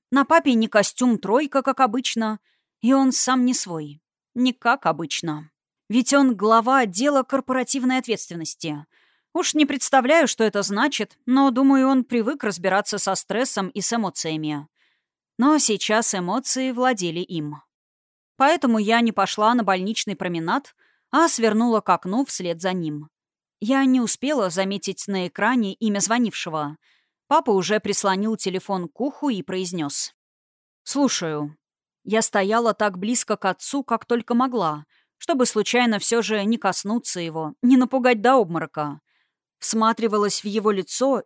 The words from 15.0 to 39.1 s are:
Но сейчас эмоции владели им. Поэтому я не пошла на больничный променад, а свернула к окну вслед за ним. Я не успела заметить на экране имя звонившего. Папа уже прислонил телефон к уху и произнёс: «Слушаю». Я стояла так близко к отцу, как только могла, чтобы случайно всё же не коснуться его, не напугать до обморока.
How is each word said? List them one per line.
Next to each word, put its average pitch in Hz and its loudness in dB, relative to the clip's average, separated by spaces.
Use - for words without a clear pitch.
Но 294 4
сейчас 220 0
эмоции 226 -2
владели 220 -2
им. 151 -6
Поэтому 269 2
я 220 2
не 226 2
пошла 208 0
на 240 0
больничный 190 -2
променад, 180 -4
а 320 4
свернула 226 2
к - -8
окну 196 0
вслед 170 -6
за 185 -2
ним. 156 -6
Я 269 2
не 254 4
успела 254 -2
заметить 190 -4
на 190 -2
экране 214 0
имя 202 -2
звонившего. 170 -2
Папа 285 2
уже 196 2
прислонил 202 -2
телефон 185 -6
к - -14
уху 285 -4
и 196 -4
произнёс: 180 -6
«Слушаю». 156 -2
Я 214 0
стояла 214 2
так 202 -2
близко 214 -2
к - -6
отцу, 254 -4
как 233 -4
только 240 -2
могла, 214 0
чтобы 262 0
случайно 220 0
всё 233 0
же 202 -2
не 226 0
коснуться 202 -4
его, 160 -6
не 254 6
напугать 247 2
до 240 4
обморока. 156 -2